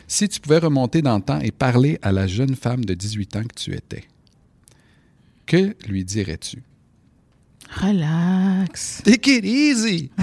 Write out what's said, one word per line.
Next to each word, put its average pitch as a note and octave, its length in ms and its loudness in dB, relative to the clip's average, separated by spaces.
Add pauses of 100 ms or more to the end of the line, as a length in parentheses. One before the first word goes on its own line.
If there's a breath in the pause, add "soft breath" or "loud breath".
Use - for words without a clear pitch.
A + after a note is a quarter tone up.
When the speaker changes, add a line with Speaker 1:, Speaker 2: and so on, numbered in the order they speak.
Speaker 1:
si G#3 200 0
tu - 120 -10
pouvais D3 180 4
remonter D3 440 0
dans B2 140 2
le G2 60 0
temps C#3 180 -4
et A2 120 -2
parler B2+ 500 2
à G2 100 0
la F#2+ 140 2
jeune B2+ 300 -2
femme B2 280 -4
de F#2+ 100 -2
dix-huit G#2 420 -6
ans G#2+ 60 -4
que A#2 120 -10
tu - 200 -8
étais, - 300 -12 (1400 soft breath)
que F#3+ 320 2 (100)
lui G2 180 -4
dirais-tu ? F#2+ 580 -6 (1200)
Speaker 2:
Relax. F#3 1200 0
Speaker 1:
Take C4 340 4
it G3+ 60 -4
easy. A3+ 680 0 (120)